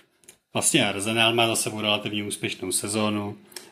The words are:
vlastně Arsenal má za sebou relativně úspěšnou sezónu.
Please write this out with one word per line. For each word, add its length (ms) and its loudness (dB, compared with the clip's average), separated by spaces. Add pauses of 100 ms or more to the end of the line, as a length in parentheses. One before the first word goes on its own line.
(540)
vlastně 320 2
Arsenal 480 2
má 140 4
za 80 0
sebou 260 -4
relativně 420 0
úspěšnou 480 -6
sezónu. 680 -2 (340)